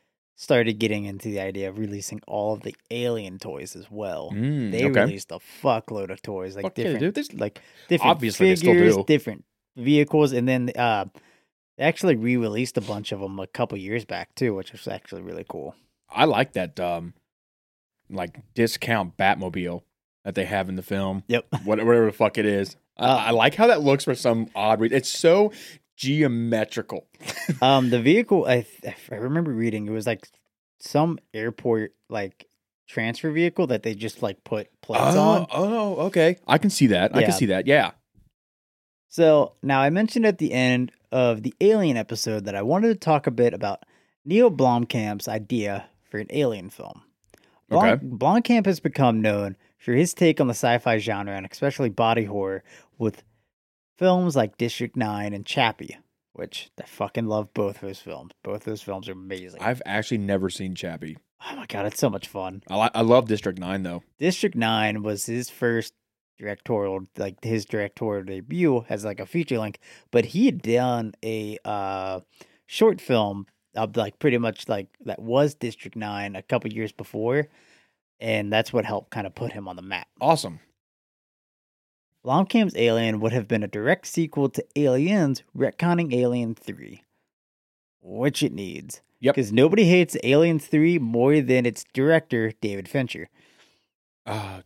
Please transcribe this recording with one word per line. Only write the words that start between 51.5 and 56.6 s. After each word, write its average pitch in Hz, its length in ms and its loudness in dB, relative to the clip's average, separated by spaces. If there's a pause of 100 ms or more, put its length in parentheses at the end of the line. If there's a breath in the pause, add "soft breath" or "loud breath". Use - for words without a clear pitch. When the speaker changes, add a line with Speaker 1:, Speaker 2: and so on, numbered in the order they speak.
Speaker 1:
especially 123 400 -2
body 113 340 2
horror 98 380 -4 (360 soft breath)
with 113 260 -4 (720)
films 180 380 2
like 110 200 0
District 120 400 -4
nine 104 360 -4
and 101 120 -10
Chappie, - 520 -2 (380)
which - 360 -14 (100)